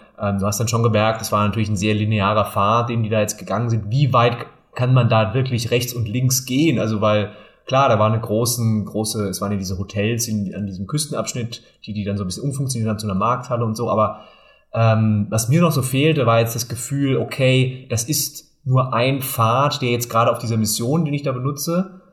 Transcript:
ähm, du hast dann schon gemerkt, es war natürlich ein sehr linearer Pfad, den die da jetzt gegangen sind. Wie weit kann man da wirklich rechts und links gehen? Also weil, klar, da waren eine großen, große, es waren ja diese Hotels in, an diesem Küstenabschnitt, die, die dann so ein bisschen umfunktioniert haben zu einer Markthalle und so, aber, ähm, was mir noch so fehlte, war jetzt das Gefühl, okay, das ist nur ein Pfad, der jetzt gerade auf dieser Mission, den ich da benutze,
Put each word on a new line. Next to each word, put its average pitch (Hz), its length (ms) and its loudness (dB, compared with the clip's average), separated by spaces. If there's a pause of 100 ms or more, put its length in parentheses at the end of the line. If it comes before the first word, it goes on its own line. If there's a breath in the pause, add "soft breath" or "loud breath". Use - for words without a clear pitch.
(200 loud breath)
ähm, 101 180 -2
du 95 80 0
hast 101 140 -2
dann 107 80 0
schon 113 140 0
gemerkt, 110 380 2
es - 120 -8
war 104 140 2
natürlich 104 220 0
ein 107 80 -2
sehr 107 180 0
linearer 107 520 2
Pfad, 113 420 0
den 117 140 -2
die 104 80 -2
da 110 100 2
jetzt 107 180 -2
gegangen 110 300 -4
sind. 104 220 -2
Wie 131 220 2
weit 120 240 4 (380)
kann 127 200 2
man 120 140 6
da 110 260 2
wirklich 131 360 -2
rechts - 220 0
und 113 160 -4
links 127 380 0
gehen? 135 320 2
Also 110 220 -2
weil, 107 320 2 (340 loud breath)
klar, 135 220 4
da 110 100 4
waren 107 140 4
eine 113 100 0
großen, 113 640 0
große, 107 440 -4
es 90 120 -6
waren 101 120 -2
ja 101 60 -2
diese 95 200 -6
Hotels 110 500 -2
in, 101 260 -4
an 101 120 -4
diesem 95 200 -8
Küstenabschnitt, 117 760 -6 (220 soft breath)
die, 110 80 -10
die 101 120 -4
dann 101 120 -2
so 101 80 -2
ein - 40 -4
bisschen - 160 -8
umfunktioniert 131 440 -2
haben 107 100 -2
zu 110 80 -6
einer 95 120 -2
Markthalle 120 460 -2
und 110 120 -2
so, 117 140 -4
aber, 104 300 0 (520 loud breath)
ähm, 110 580 4
was 113 180 0
mir 160 120 4
noch 170 120 4
so 131 100 0
fehlte, 143 440 2
war 117 140 4
jetzt 117 140 0
das 120 140 -6
Gefühl, 135 480 -2
okay, 131 720 0
das 113 140 -2
ist - 400 -4 (200)
nur 127 280 2
ein 131 300 0
Pfad, 127 600 0
der 123 80 0
jetzt 120 200 -2
gerade 120 200 4
auf 117 80 0
dieser 113 200 -2
Mission, 120 460 0
den 143 100 -2
ich 143 80 -4
da 139 100 -2
benutze, 147 720 -4 (100)